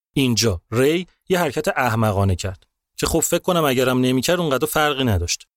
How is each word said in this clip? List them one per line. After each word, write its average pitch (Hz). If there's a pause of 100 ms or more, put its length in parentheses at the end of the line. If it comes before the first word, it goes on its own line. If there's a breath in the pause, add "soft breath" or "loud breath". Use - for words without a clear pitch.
(160)
اینجا 113 (100)
ری 147 (220)
یه 185
حرکت 156
احمقانه 110
کرد - (300)
که -
خب 165
فکر 170
کنم 175
اگرم 127
نمی‌کرد 131
اونقدر 147
فرقی 147
نداشت. 90 (100)